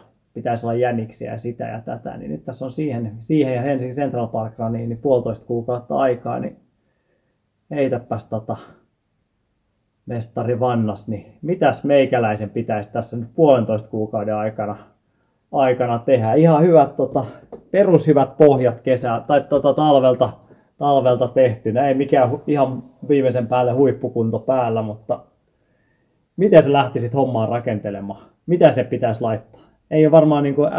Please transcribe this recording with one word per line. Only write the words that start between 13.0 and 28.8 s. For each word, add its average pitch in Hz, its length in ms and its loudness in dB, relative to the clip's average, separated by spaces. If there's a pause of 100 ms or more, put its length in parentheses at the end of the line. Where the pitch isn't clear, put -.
nyt 113 180 -10
puolentoista 113 540 2
kuukauden 107 460 -4
aikana, 107 420 -6 (720)
aikana 127 480 0
tehdä? 117 340 0
Ihan 156 300 4
hyvät, 160 320 4
tota, 131 300 -2 (460)
perushyvät 156 680 2
pohjat 127 440 4
kesää, 120 460 -2
tai, 143 220 2
tota, 139 240 2
talvelta, 131 560 4 (480)
talvelta 127 500 2
tehtynä. 120 600 0
Ei 135 60 2
mikään 131 380 0
hu-, 147 160 -6
ihan 135 360 -2 (260)
viimeisen 127 380 0
päälle 123 240 0
huippukunto 120 680 0
päällä, 117 420 -2
mutta 110 380 -8 (1160)
miten 175 260 6
sä 139 100 0
lähtisit 123 400 -2
hommaan 123 360 0
rakentelemaan? 104 720 -6 (240)
Mitä 165 260 4
se 120 120 0